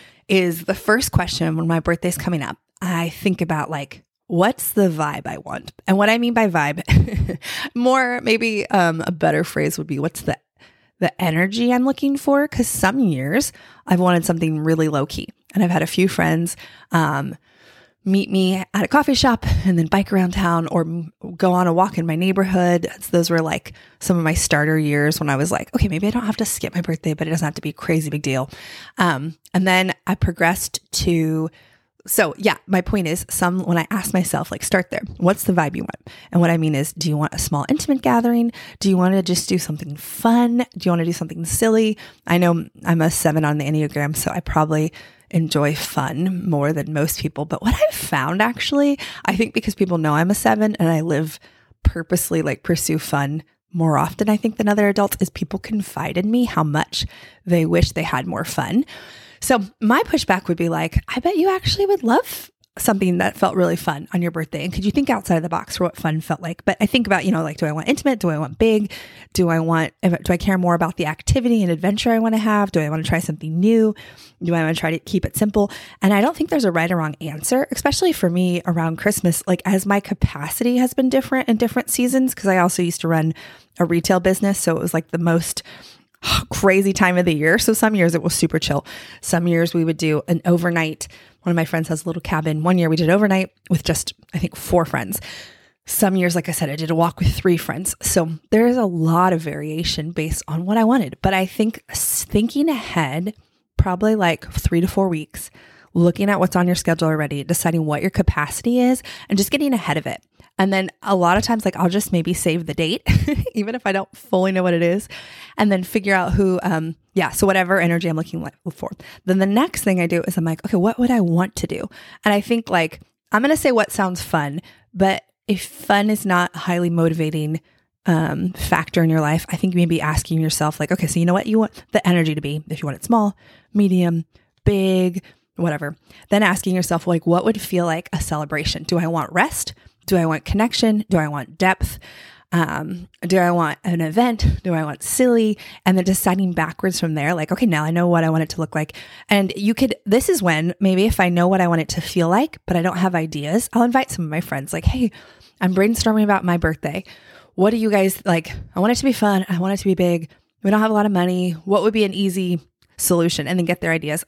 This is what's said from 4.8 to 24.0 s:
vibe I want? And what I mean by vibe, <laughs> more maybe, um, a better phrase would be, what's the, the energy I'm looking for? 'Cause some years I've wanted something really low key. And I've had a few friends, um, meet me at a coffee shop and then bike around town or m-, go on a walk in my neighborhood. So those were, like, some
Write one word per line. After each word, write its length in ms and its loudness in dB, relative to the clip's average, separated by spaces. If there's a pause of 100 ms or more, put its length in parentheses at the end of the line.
vibe 360 -4
I 140 -8
want? 320 -14 (160)
And 100 4
what 120 4
I 100 4
mean 140 0
by 140 2
vibe, 920 2 (180)
<laughs> 180 -10
more 460 2
maybe, 480 0
um, 380 2
a 40 0
better 320 0
phrase 340 -4
would 100 -8
be, 100 -6
what's 240 -6
the, 160 -4 (640)
the 200 -2
energy 540 0
I'm 120 2
looking 300 0
for? 320 2
'Cause 200 -2
some 320 0
years 520 0 (360)
I've 120 4
wanted 260 4
something 340 0
really 280 2
low 200 0
key. 220 -10 (260)
And 80 4
I've 80 4
had 100 2
a 60 -2
few 200 2
friends, 480 -2 (360)
um, 440 0 (680)
meet 240 2
me 340 0 (100)
at 100 0
a 40 0
coffee 280 2
shop 300 0 (200)
and 140 4
then 80 2
bike 260 0
around 200 2
town 340 0
or 140 0
m-, 300 -6 (240)
go 180 2
on 120 2
a 80 2
walk 240 0
in 80 -2
my 100 -2
neighborhood. 720 2 (120)
So 120 -14
those 200 2
were, 100 2
like, 320 -4 (260)
some 180 0